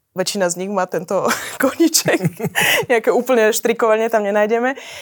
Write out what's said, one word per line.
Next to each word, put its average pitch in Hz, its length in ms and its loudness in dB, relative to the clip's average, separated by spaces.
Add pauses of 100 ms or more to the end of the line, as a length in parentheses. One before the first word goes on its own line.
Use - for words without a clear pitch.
(100)
väčšina 185 400 -2
z 175 80 -6
nich 190 140 -6
má 185 180 -2
tento 180 320 -2 (180)
<laughs> - 220 -12
koníček. - 560 0 (720)
Nejaké 226 240 2
úplne 233 400 2
štrikovanie 220 560 0
tam 214 160 2
nenájdeme. 220 480 0 (280)